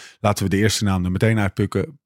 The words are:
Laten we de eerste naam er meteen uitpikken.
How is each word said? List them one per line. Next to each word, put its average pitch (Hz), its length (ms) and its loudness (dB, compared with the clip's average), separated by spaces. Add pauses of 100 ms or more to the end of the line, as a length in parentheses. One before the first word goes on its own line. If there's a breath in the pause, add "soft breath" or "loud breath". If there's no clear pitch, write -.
(200 loud breath)
Laten 104 240 0
we 92 60 0
de 98 60 2
eerste 104 280 0
naam 95 200 0
er 90 60 -2
meteen 110 280 2
uitpikken. 98 680 -4